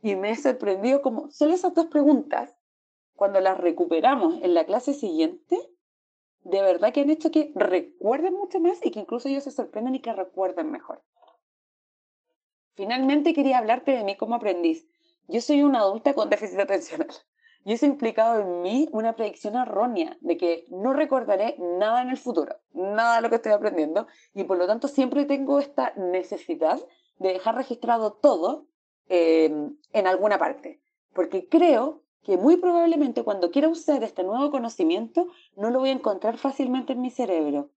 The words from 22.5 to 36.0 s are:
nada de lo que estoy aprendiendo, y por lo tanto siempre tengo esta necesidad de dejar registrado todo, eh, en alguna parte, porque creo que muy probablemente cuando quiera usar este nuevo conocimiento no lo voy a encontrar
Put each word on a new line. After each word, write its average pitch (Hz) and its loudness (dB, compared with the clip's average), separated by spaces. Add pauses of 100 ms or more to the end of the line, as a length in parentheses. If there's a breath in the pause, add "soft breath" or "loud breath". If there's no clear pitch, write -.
nada 214 0
de 226 0
lo 233 0
que 226 0
estoy 226 -2
aprendiendo, 196 0 (280 soft breath)
y 196 -6
por 185 -2
lo 180 0
tanto 226 -2
siempre 269 0
tengo 277 0
esta 277 -2
necesidad 180 -2 (400 soft breath)
de 185 0
dejar 185 -2
registrado 233 -2
todo, 226 2 (400)
eh, 160 4 (420)
en 202 2
alguna 190 2
parte, 160 -4 (320)
porque 180 -4
creo 311 4 (220)
que 190 2
muy 262 6
probablemente 339 2
cuando 190 -2
quiera 294 4
usar 302 0
este - -6
nuevo 277 -2
conocimiento 233 -2 (260 loud breath)
no 208 -4
lo 247 0
voy 269 0
a - 0
encontrar 220 -2